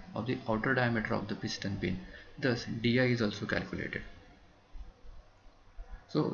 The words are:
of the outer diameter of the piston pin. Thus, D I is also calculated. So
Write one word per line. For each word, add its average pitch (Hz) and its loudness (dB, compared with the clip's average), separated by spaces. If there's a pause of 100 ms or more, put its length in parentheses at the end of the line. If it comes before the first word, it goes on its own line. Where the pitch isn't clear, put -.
(140)
of 110 -2
the 127 0 (100)
outer 113 4
diameter 117 4
of 104 -2
the 104 -2
piston 101 -4
pin. 95 0 (360)
Thus, 127 2 (180)
D 120 6
I 127 6
is 120 4
also 104 0
calculated. 95 -2 (2000)
So - 2